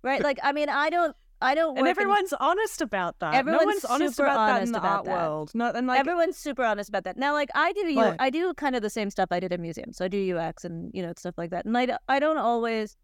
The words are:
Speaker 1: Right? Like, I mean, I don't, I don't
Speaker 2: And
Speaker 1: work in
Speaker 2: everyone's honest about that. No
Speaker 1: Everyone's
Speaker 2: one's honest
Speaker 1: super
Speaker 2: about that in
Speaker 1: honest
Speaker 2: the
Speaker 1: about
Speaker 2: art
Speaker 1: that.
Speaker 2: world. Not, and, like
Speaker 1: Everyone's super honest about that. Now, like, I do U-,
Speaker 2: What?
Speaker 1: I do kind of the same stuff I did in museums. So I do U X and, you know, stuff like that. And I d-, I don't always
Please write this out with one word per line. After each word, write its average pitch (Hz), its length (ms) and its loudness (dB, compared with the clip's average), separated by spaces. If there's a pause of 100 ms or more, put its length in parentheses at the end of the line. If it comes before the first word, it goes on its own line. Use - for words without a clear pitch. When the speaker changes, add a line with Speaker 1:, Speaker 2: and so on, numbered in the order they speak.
Speaker 1:
Right? 247 200 0
Like, 285 200 0
I 277 100 2
mean, 294 160 0
I 285 220 0
don't, 330 260 0 (240)
I 262 140 2
don't 311 220 0
Speaker 2:
And 247 40 0
Speaker 1:
work 269 60 4 (140)
in - 0 -
Speaker 2:
everyone's 392 340 2
honest 370 460 0
about 190 400 -2
that. 156 120 -2
No 254 60 6
Speaker 1:
Everyone's 320 260 4
Speaker 2:
one's 403 200 0
honest 262 320 0
Speaker 1:
super 285 60 2
Speaker 2:
about 277 240 4
that - 40 6
in 254 60 4
Speaker 1:
honest 233 160 0
Speaker 2:
the 220 60 -2
Speaker 1:
about 196 180 2
Speaker 2:
art 196 80 -2
Speaker 1:
that. - 80 -4
Speaker 2:
world. 156 420 -2
Not, 233 220 0
and, 247 100 0
like 254 140 4
Speaker 1:
Everyone's 339 360 2
super 262 280 -4
honest 208 240 0
about 196 160 -4
that. 185 120 -8
Now, 277 160 0
like, 294 220 0
I 320 180 2
do 381 80 -4 (120)
U-, 269 40 2
Speaker 2:
What? 208 220 4
Speaker 1:
I 262 120 2
do 330 240 -2
kind 269 220 -2
of 226 60 -2
the 208 80 -2
same 208 200 -4
stuff 190 200 0
I 180 100 0
did 180 120 -4
in 175 100 -4
museums. - 340 -10
So 180 80 -4
I 190 40 -2
do 196 100 -2
U 185 200 -2
X 165 260 -6
and, 175 300 -10
you 185 80 -6
know, 170 140 -8
stuff 175 200 -10
like 170 140 -6
that. 175 140 -6
And 226 120 0
I 247 100 2
d-, 247 60 -2 (160)
I 269 120 4
don't 311 180 2
always 226 640 0